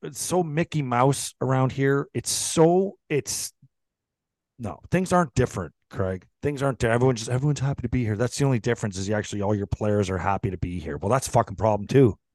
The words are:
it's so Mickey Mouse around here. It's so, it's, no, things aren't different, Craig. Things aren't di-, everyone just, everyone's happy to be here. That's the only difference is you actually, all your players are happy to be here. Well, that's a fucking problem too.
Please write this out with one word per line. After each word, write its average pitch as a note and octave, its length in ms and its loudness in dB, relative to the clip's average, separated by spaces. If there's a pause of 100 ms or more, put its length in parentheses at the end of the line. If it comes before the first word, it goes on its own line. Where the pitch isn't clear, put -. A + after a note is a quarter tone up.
it's D3+ 180 -10
so F3+ 220 0
Mickey D#3 380 -2
Mouse B2+ 600 2
around C3 300 2
here. C#3 420 0
It's - 160 -6
so, F3 680 2 (120)
it's, - 440 -4 (1040)
no, G2+ 200 -8 (120)
things F3 200 0
aren't F3+ 220 2
different, G#2+ 400 -2 (160)
Craig. F#2 360 -4 (180)
Things C#3+ 180 -4
aren't C3+ 180 -2
di-, A#2+ 80 0
everyone B2 280 4
just, A2+ 140 -8
everyone's C3+ 300 0
happy C#3 220 -2
to A#2+ 80 -4
be B2+ 140 0
here. G#2+ 120 -2
That's A#2+ 220 -2
the C#3 80 2
only C3 140 2
difference G#2+ 380 -2
is F#2+ 120 -4
you G#2+ 60 0
actually, G#2 260 -4
all G#2 140 2
your G2+ 120 -2
players G#2 420 0
are F#2 100 -2
happy F#2+ 320 -2
to F2+ 60 -6
be F2 220 -6
here. D2+ 180 -8
Well, G2 120 -4
that's C3 180 0
a - 40 -12
fucking G#2+ 260 2
problem G2+ 300 0
too. C3 300 6 (180)